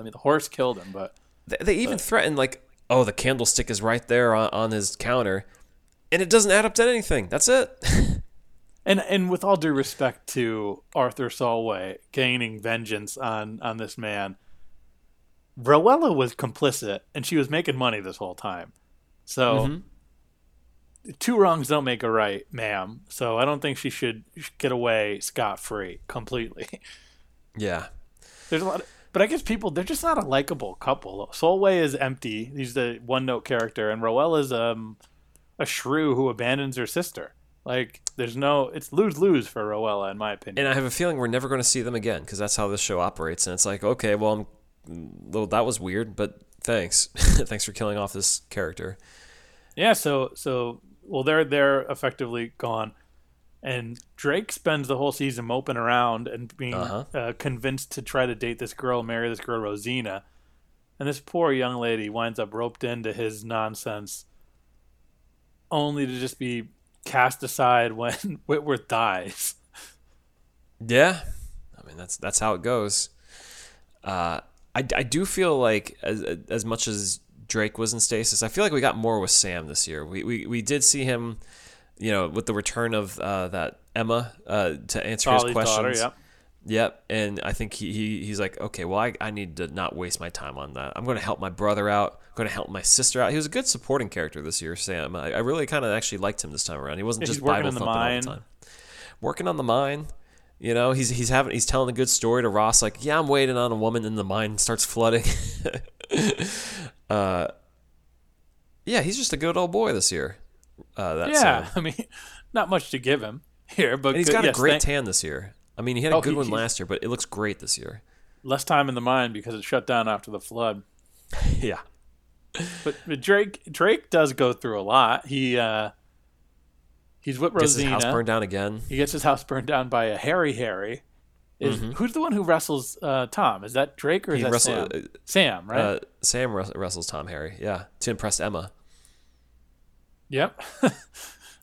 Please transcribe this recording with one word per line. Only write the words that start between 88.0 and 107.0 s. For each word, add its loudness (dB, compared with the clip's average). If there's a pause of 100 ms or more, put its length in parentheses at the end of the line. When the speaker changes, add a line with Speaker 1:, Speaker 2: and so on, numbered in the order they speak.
Speaker 2:
he's -4
like, -4
"Okay, -8
well, 0
I, 0
I -4
need -8
to -4
not -6
waste -6
my -8
time -10
on -12
that. -8
I'm -8
gonna -2
help -2
my -6
brother 0
out. 2 (120)
I'm -20
gonna -4
help -6
my -10
sister 4
out." 4
He 0
was -2
a -8
good -4
supporting 0
character -6
this -6
year, -8
Sam. -6
I, -4
I -2
really 0
kinda -2
actually -2
liked -2
him -12
this -4
time -8
around. -8
He -6
wasn't -2
Speaker 1:
Yeah, -2
Speaker 2:
just -2
Speaker 1:
he's -8
working 4
Speaker 2:
Bible 0
Speaker 1:
in -2
the -4
Speaker 2:
thumping 0
all 2
the 2
Speaker 1:
mine. -2
Speaker 2:
time. -8 (800)
Working -4
on 0
the -2
mine, 0 (520)
you -2
know, 4
he's, 0
he's -2
having, 2
he's 0
telling 2
a -4
good 2
story 4
to 2
Ross, 4
like, -2
"Yeah, 0
I'm 2
waiting 4
on 0
a 0
woman," 0
and -2
the 0
mine -2
starts 0
flooding. 4 (400)
<laughs> -8 (960)